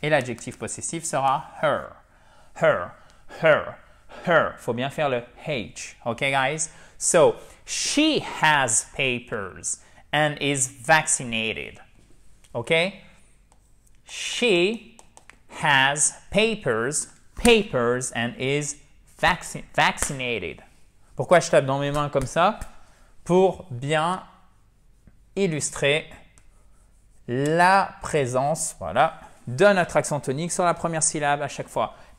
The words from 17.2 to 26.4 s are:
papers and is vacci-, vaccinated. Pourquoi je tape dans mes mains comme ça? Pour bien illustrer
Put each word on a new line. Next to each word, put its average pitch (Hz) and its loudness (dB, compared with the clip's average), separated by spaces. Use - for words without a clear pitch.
papers 131 2
and 120 -2
is 143 -4
vacci-, 160 -2
vaccinated. 123 -2
Pourquoi 170 4
je 160 -2
tape 147 4
dans 135 -2
mes 143 -4
mains 147 -2
comme 139 0
ça? 180 0
Pour 185 2
bien 156 -2
illustrer 156 0